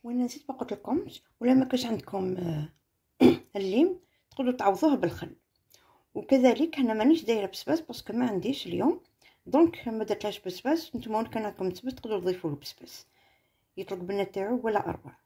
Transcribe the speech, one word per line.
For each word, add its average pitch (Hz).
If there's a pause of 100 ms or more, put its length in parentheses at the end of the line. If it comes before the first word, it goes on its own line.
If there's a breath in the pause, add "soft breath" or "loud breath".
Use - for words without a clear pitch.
وانا 240
نسيت 247
ما 254
قلت -
لكمش، 302 (180)
ولا 247
ما 262
كانش 254
عندكم، 190
آه، 160 (500)
<clears throat> -
الليم، 220 (320)
تقدروا 247
تعوضوه 220
بالخل. - (800 soft breath)
وكذلك 262
هنا 226
مانيش 254
دايره 214
بسباس -
باسكو -
ما 247
عنديش 208
اليوم، 185 (440 soft breath)
دونك 330
ما 220
درتلهاش 208
بسباس. 269
نتوما 214
وين 226
كان 220
عندكم 190
بسباس 254
تقدروا 214
تضيفوا 180
له 143
بسباس، - (720)
يطلق 190
بنه 196
تاعو 196
ولا 214
اروع. - (120)